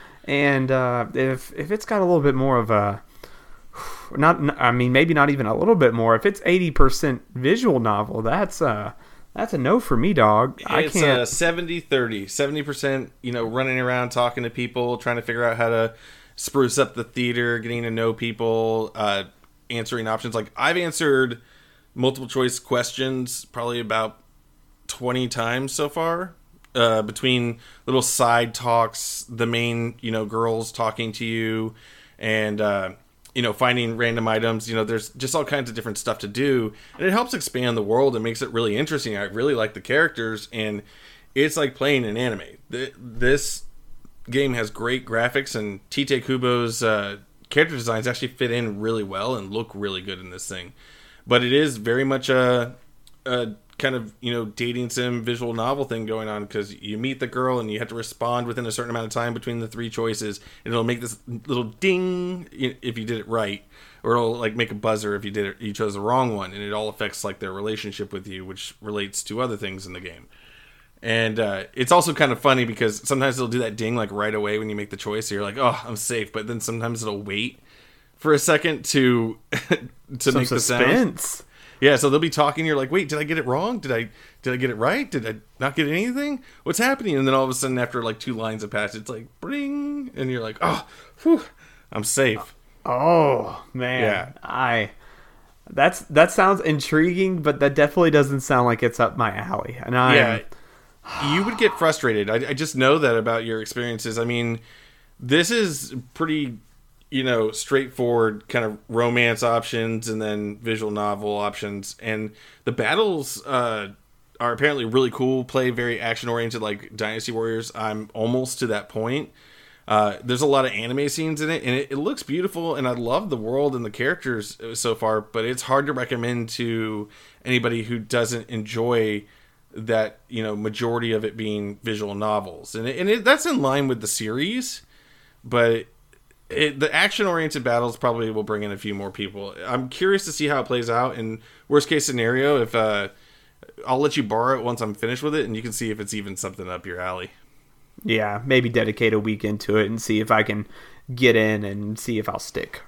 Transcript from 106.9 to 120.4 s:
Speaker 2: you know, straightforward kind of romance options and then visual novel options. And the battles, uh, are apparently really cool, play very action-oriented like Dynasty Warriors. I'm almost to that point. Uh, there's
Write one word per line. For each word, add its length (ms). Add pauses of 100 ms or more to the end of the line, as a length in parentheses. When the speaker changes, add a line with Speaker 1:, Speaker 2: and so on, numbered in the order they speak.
Speaker 2:
you 140
know, 280
straightforward 960
kind 160
of 120 (120)
romance 520
options 680
and 120
then 360
visual 340
novel 460
options. 640
And 300 (340)
the 80
battles, 720
uh, 460 (500)
are 100
apparently 320
really 260
cool, 360
play 240
very 300
action-oriented 640
like 340
Dynasty 360
Warriors. 420
I'm 400
almost 460
to 80
that 220
point. 400 (580)
Uh, 380
there's 160